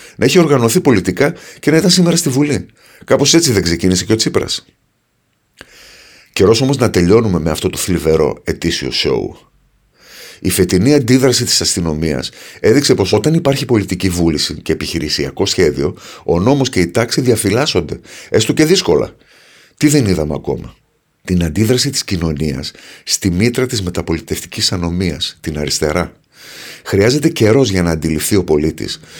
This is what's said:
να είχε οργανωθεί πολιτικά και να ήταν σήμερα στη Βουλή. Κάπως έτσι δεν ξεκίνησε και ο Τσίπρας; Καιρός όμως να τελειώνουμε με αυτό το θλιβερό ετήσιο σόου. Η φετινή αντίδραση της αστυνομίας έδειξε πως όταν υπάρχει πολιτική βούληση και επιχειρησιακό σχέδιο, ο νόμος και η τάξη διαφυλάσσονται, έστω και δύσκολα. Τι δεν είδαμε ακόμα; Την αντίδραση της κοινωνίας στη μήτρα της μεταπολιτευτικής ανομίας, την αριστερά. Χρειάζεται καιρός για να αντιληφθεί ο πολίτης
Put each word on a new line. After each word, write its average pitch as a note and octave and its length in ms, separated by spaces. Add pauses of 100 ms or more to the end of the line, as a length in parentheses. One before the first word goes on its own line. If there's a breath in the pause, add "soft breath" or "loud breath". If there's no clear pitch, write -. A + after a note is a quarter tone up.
(160 loud breath)
να - 100
είχε D#3 140
οργανωθεί C3+ 420
πολιτικά F#2+ 520 (260 loud breath)
και - 120
να D#3 60
ήταν D#3+ 120
σήμερα F3 260
στη - 140
Βουλή. C3 360 (380 loud breath)
Κάπως C3+ 300
έτσι E3 180
δεν G2 120
ξεκίνησε F2+ 420
και G#2 80
ο - 20
Τσίπρας; - 500 (1700 loud breath)
Καιρός A2+ 280
όμως C3+ 160
να A2+ 120
τελειώνουμε F#2 500
με D#2+ 100
αυτό D#2 200
το F2 80
θλιβερό D#2 680
ετήσιο D#2+ 480
σόου. A#1+ 460 (1000 loud breath)
Η - 100
φετινή F#2 440
αντίδραση B2+ 520
της - 160
αστυνομίας D#2+ 680 (300 loud breath)
έδειξε C3+ 360
πως G2 180
όταν G#2+ 200
υπάρχει C#3 320
πολιτική G2 440
βούληση E2 440
και - 180
επιχειρησιακό D2+ 760
σχέδιο, D2 500 (280 loud breath)
ο E2 160
νόμος C3 300
και - 100
η F2 80
τάξη A#2 340
διαφυλάσσονται, A2 800 (300 loud breath)
έστω - 240
και D#3 120
δύσκολα. G#2 500 (600 soft breath)
Τι - 100
δεν C#3+ 180
είδαμε D#2 300
ακόμα; B1+ 400 (480)
Την F2 200
αντίδραση A2 460
της C#3 140
κοινωνίας D#2 680 (320 loud breath)
στη - 280
μήτρα A#2+ 340
της A#2+ 160
μεταπολιτευτικής E2+ 880
ανομίας, F2 720
την D2+ 180
αριστερά. D2+ 540 (720 loud breath)
Χρειάζεται B2+ 460
καιρός A#2 400
για F#2+ 140
να E2+ 80
αντιληφθεί D#2+ 440
ο F#2+ 80
πολίτης D2+ 560 (200 loud breath)